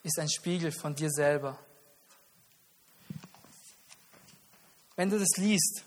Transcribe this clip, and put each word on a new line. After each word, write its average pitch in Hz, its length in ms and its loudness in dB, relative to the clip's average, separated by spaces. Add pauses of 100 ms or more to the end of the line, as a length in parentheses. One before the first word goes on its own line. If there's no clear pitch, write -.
ist - 160 -4
ein 151 120 -4
Spiegel 170 420 -2
von 151 240 -6
dir 151 160 -2
selber. 143 480 0 (3250)
Wenn 190 160 0
du 214 80 2
das - 180 2
liest 196 500 2